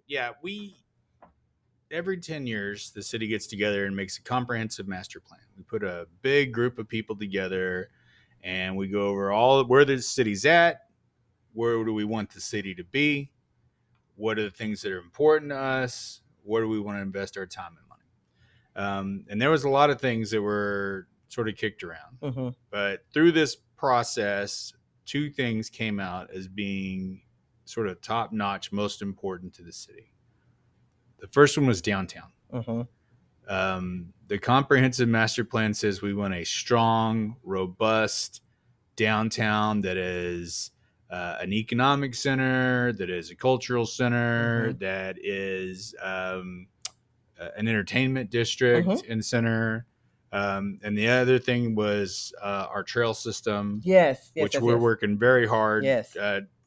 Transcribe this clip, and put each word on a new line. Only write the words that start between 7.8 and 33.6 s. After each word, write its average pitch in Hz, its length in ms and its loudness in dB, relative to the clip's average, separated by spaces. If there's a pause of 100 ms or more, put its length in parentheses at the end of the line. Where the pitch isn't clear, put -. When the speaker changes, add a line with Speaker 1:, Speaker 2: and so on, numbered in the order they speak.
Speaker 1:
and 92 360 -4
we 98 100 -2
go 101 200 0
over 98 260 0
all 127 320 6
where 131 200 8
the 135 160 0
city's 107 440 0
at, 170 340 6 (760)
where 113 300 0
do 110 100 0
we 107 120 0
want 107 260 -4
the - 100 -16
city 98 320 -6
to 87 100 -12
be, 143 480 0 (840)
what 107 240 -2
are 107 40 0
the 101 60 -4
things 107 320 -8
that 101 100 -6
are 92 80 -6
important 147 520 2
to 139 60 -6
us, 131 640 -4 (220)
where 110 200 0
do 110 40 -2
we 110 120 -2
wanna 101 220 -6
invest 98 360 -8
our 95 100 -8
time 87 320 -16
and - 80 -20
money. - 140 -20 (760)
Um, 98 540 -6
and 104 120 -2
there 135 100 4
was 147 120 2
a 143 60 0
lot 139 200 6
of 131 120 0
things 113 300 0
that 110 100 0
were 101 680 -2 (220)
sort 113 180 -4
of 104 80 -6
kicked - 280 -6
around. 85 380 -16
Speaker 2:
Mm-hmm. 131 280 -6 (200)
Speaker 1:
But 101 440 -2
through 165 200 8
this 156 220 2 (220)
process, 104 960 0 (320)
two 147 240 -4
things 117 400 -2
came 107 300 -4
out 92 340 -8
as 95 140 -10
being 95 720 -6 (440)
sort 113 220 -6
of 90 140 -8
top-notch, 107 680 -4
most 101 320 -4
important 95 500 -8
to - 100 -20
the 85 80 -20
city. - 400 -20 (1080)
The - 80 -18
first 143 300 6
one 139 100 4
was 110 140 2
downtown. 95 500 -4 (200)
Speaker 2:
Mm-hmm. 117 300 -6 (680)
Speaker 1:
Um, 92 640 -4 (140)